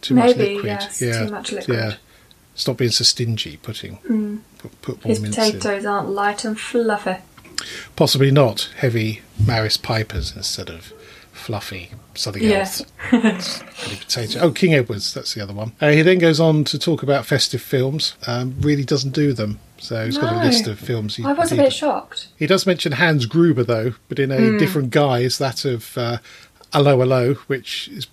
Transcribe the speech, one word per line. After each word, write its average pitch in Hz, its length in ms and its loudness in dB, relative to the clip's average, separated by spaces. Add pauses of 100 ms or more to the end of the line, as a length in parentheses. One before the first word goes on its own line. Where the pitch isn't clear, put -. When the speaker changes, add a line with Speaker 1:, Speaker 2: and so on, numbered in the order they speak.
Speaker 1:
Too - 140 -2
much 247 220 6
Speaker 2:
Maybe, 202 200 2
Speaker 1:
liquid. 202 100 -4
Speaker 2:
yes, 202 340 -6
Speaker 1:
Yeah. 117 260 0
Speaker 2:
too 107 60 -4
much 95 200 -8
liquid. - 240 -4
Speaker 1:
Yeah. 110 180 -2 (600)
Stop - 220 -4
being 123 160 0
so - 120 0
stingy 113 580 -2
putting, 98 360 -12 (100)
Speaker 2:
Mm. 214 300 -2 (200)
Speaker 1:
put, - 240 -20
put - 220 -10
more - 60 -2
Speaker 2:
His 110 100 0
Speaker 1:
mince 104 160 -4
in. 214 160 0
Speaker 2:
potatoes 202 320 -4
aren't 202 260 -4
light 202 340 -2
and 220 140 -4
fluffy. 208 580 -2 (800)
Speaker 1:
Possibly 139 340 4
not 135 380 4 (100)
heavy 110 440 0 (220)
Maris 110 320 0
Pipers 107 600 -4
instead - 320 -8
of 82 240 -16 (400)
fluffy 95 580 -10 (240)
something - 280 -6
Speaker 2:
Yeah. 208 180 4
Speaker 1:
else. 190 220 -6 (140)
Speaker 2:
<laughs> - 140 -8
Speaker 1:
Bloody - 880 -2
potato. 117 420 -6
Oh, 170 100 4
King 170 240 2
Edward's, 120 400 0
that's - 200 -8
the 107 80 -8
other 98 100 -10
one. 107 280 -8
Uh, 151 100 4
he 151 120 6
then 185 160 6
goes 165 200 4
on 156 260 4
to - 140 -4
talk 160 240 0
about 139 240 0
festive - 360 0
films. 135 520 -2 (120)
Um, 127 340 -4
really 143 240 0
doesn't 135 300 -2
do 147 180 2
them. 107 260 -4 (200)
So 113 280 -6
he's 269 120 -2
got 330 140 0
a 349 60 0
Speaker 2:
No. 339 60 0
Speaker 1:
list 240 220 2
of 104 120 -6
films 110 380 -4
he 117 80 -8
Speaker 2:
I 285 80 0
was 339 200 0
a - 40 0
Speaker 1:
he 294 60 4
Speaker 2:
bit 262 80 6
Speaker 1:
d- 254 60 -6
Speaker 2:
shocked. - 520 -6 (100)
Speaker 1:
He 156 80 -2
does 185 200 2
mention 180 260 0
Hans 147 340 2
Gruber, 151 380 4
though, 113 300 0 (140)
but 123 100 -6
in 135 120 2
a 135 80 0
Speaker 2:
Hmm. 220 200 4
Speaker 1:
different 143 320 2
guise, 127 480 2
that 135 260 -4
of, 123 340 -4
uh, 117 200 -2 (540)
'Allo 139 300 6
'Allo, 127 320 2 (140)
which - 440 -6
is - 200 -12